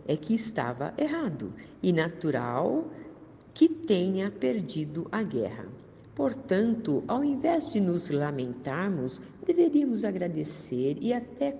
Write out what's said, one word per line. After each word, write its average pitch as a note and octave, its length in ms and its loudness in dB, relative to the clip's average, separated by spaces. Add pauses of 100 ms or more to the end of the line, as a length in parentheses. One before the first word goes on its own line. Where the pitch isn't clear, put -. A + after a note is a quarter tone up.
é D3+ 120 2
que - 160 -2
estava C#3 640 -2
errado C4+ 560 -2 (280)
e F3+ 120 4
natural D#3+ 1000 0 (640)
que E4 160 6
tenha F#3+ 600 0
perdido E3+ 840 -2
a A3 100 -2
guerra. A2+ 420 -2 (480)
Portanto, F#3+ 960 2
ao C4 160 0
invés D4 480 2
de G#3+ 80 2
nos F3 300 2
lamentarmos, C#3+ 1120 -2 (240)
deveríamos D4 580 4
agradecer D#3 960 -2
e A#3+ 140 2
até C#4 460 -2